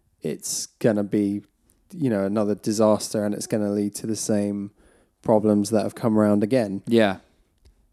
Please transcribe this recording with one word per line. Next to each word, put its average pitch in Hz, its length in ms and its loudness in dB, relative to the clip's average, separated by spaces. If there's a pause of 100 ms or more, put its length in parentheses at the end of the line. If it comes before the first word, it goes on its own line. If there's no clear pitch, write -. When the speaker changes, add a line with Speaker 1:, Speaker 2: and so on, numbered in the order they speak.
(200)
Speaker 1:
it's - 460 -6 (140)
gonna 104 240 2
be, 101 380 -2 (500)
you 151 180 -2
know, 98 160 0
another 104 280 -2
disaster 107 720 0
and 104 100 -2
it's - 120 -10
gonna 104 240 -2
lead 101 240 -2
to - 120 -12
the 110 100 -4
same 101 560 -4 (500)
problems 104 480 4
that 107 140 2
have 101 100 -6
come 110 240 0
around 104 240 4
again. 104 440 -2
Speaker 2:
Yeah. 110 320 2 (760)